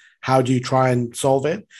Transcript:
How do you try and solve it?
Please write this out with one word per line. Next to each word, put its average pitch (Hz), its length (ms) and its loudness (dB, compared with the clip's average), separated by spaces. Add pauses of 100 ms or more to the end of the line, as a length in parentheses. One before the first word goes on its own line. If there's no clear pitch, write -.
(220)
How 131 200 2
do 120 100 0
you 127 80 0
try 131 300 0
and 120 260 -2
solve 139 300 0
it? 165 220 -6 (120)